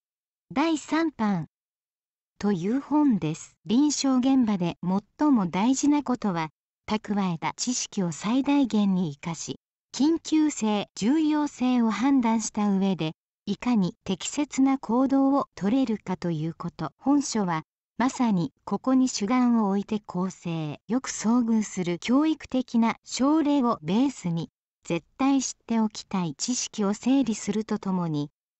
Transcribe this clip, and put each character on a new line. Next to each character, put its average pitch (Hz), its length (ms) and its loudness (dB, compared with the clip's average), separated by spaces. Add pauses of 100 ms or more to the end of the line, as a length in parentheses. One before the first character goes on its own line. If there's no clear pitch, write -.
(520)
第 311 240 0
三 320 400 0
版。 202 300 -2 (960)
と 202 100 0
い 180 160 -2
う 240 140 0
本 277 400 2
で 160 160 -4
す。 - 160 -18 (120)
臨 262 260 2
床 269 260 0
現 262 280 4
場 208 140 0
で 170 200 -2 (400)
最 302 120 2
も 220 160 4
大 202 300 0
事 285 120 0
な 294 140 4
こ 254 140 -2
と 208 180 -2
は、 165 140 -4 (420)
蓄 202 420 -2
え 160 60 -4
た 156 180 -4
知 - 180 -4
識 - 280 -4
を 175 80 0
最 220 320 -2
大 285 240 2
限 208 300 2
に 170 240 -2
活 - 0 -
か 170 200 -8
し、 - 200 -10 (340)
緊 320 240 2
急 311 320 2
性、 214 460 -2
重 262 240 2
要 302 260 0
性 254 360 0
を 220 100 2
判 262 280 2
断 226 200 2
し 214 100 -6
た 208 180 0
上 196 280 2
で、 160 160 -4 (340)
い 202 120 -4
か 247 180 0
に 180 260 2
適 - 260 -6
切 - 340 -2
な 269 160 2
行 247 280 0
動 269 220 4
を 277 260 0
取 202 220 0
れ 269 100 2
る 220 160 -2
か 185 140 -6
と 175 160 -4
い 156 160 -4
う 165 100 -8
こ 175 140 -10
と。 - 260 -8
本 277 240 2
書 214 240 -2
は、 160 160 -2 (360)
ま 247 120 2
さ 233 220 0
に 175 200 0 (120)
こ - 160 -4
こ 262 140 0
に 262 140 4
主 202 200 -4
眼 240 340 2
を 202 60 2
置 196 100 0
い 202 60 -2
て 214 160 -4
構 185 280 -4
成、 160 600 -6
よ 240 120 0
く - 80 -10
遭 233 400 0
遇 226 140 2
す 185 220 -6
る 170 160 -2
教 269 260 2
育 311 220 -2
的 254 320 -2
な 226 240 2
症 294 400 2
例 285 180 2
を 240 200 0
ベ 160 120 -2 (120)
ー 285 40 0
ス - 180 -6
に、 165 200 -2 (360)
絶 170 220 -4 (100)
対 277 240 2
知 - 120 -6
っ - 20 -12 (100)
て 226 140 -2
お 220 100 2
き - 140 -16
た 185 220 -4
い 151 100 -4
知 - 220 -6
識 - 280 -4
を 196 80 2
整 262 300 0
理 220 140 -2
す - 160 -6
る 214 120 -2
と 208 140 -4
と 196 140 -6
も 175 160 -2
に、 147 220 -4 (300)